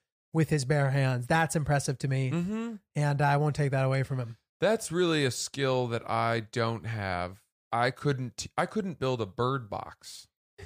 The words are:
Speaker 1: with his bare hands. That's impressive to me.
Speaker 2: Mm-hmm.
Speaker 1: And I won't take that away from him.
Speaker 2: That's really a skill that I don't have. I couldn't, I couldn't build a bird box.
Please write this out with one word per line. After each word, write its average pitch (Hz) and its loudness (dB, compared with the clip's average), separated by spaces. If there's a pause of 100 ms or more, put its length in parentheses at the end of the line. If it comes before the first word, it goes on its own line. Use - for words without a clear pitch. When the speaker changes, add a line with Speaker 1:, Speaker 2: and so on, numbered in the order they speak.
(320)
Speaker 1:
with 160 2
his 151 2
bare 139 2
hands. 131 2
That's 160 4
impressive 143 0
to - -2
me. 131 0
Speaker 2:
Mm-hmm. 214 -4 (200)
Speaker 1:
And 147 2
I 143 4
won't 147 2
take 143 0
that 135 2
away 135 2
from 131 -4
him. 113 -8 (240)
Speaker 2:
That's 220 0
really 160 4
a 123 2
skill 131 0
that 117 -4
I 113 2 (100)
don't 117 -2
have. 95 -4 (300)
I 120 2
couldn't, 127 -4 (100)
I 175 2
couldn't 190 -4
build 131 0
a 110 -2
bird 120 -2
box. - -12 (380)